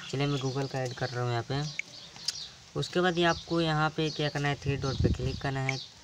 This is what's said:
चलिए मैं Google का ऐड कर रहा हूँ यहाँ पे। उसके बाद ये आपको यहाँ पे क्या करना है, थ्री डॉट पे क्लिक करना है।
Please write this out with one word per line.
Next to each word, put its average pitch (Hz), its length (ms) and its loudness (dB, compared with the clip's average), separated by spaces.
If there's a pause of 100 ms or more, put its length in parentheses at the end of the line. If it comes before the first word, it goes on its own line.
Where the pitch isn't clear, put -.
(120)
चलिए 139 160 0
मैं 143 120 2
Google 135 320 -2
का 135 80 -2
ऐड 127 140 -2
कर 127 160 -4
रहा 123 140 -2
हूँ 123 80 0
यहाँ 117 120 0
पे। 139 200 -2 (1160)
उसके 160 220 0
बाद 180 160 4
ये 175 60 6
आपको 165 380 2
यहाँ 156 280 4
पे 156 200 0
क्या 147 200 0
करना 143 180 0
है, 143 80 2
थ्री 139 220 0
डॉट 135 180 0
पे - 140 4
क्लिक 131 320 0
करना 135 180 -2
है। 135 180 0 (260)